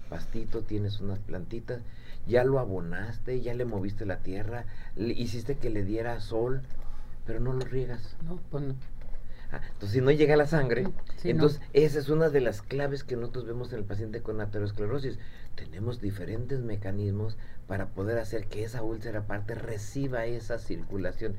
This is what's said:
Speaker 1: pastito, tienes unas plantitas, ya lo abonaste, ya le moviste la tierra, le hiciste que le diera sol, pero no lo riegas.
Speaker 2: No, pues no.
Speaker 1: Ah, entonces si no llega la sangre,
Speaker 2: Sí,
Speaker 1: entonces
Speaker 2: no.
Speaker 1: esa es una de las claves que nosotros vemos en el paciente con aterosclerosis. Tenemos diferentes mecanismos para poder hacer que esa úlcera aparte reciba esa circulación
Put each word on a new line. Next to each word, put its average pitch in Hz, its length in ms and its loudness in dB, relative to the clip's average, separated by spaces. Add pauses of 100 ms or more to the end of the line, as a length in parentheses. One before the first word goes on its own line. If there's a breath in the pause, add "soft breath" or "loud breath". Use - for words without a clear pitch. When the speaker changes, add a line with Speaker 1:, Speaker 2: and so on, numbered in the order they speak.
Speaker 1:
pastito, - 540 0
tienes 101 380 0
unas 98 180 0
plantitas, 117 640 -4 (460 loud breath)
ya 120 160 6
lo 135 160 4
abonaste, 104 840 -2
ya 120 120 0
le 123 120 -2
moviste 101 400 -2
la 92 120 -2
tierra, 104 480 0 (300 loud breath)
le 113 180 0
hiciste 120 440 0
que 123 120 2
le 104 140 2
diera 113 360 0
sol, 123 420 2 (640 loud breath)
pero 113 140 2
no 127 140 4
lo 127 120 0
riegas. 120 600 0
Speaker 2:
No, 170 140 0 (100)
pues 143 140 -2
no. 135 120 -2 (760 loud breath)
Speaker 1:
Ah, - 100 0 (120)
entonces 101 180 -4
si 127 100 4
no 131 100 6
llega 151 240 8
la 147 100 6
sangre, 147 420 4 (300)
Speaker 2:
Sí, - 140 0
Speaker 1:
entonces 151 280 6
Speaker 2:
no. - 140 -8
Speaker 1:
esa 147 260 6
es 135 100 -2
una 156 200 4
de 143 100 6
las 113 220 0
claves 139 420 -2
que 127 120 -4
nosotros 117 320 -4
vemos 117 260 -6
en 113 60 -6
el 101 60 -2
paciente 107 360 -4
con 107 200 -2
aterosclerosis. 104 760 -2 (380 loud breath)
Tenemos 113 440 -4
diferentes 104 600 -2
mecanismos 104 760 -2 (320 loud breath)
para 95 200 -2
poder 107 320 -2
hacer 110 260 -2
que - 180 -2
esa 113 200 -4
úlcera 110 380 -2
aparte 104 340 -2
reciba 123 680 -4
esa 120 340 -2
circulación 92 800 -2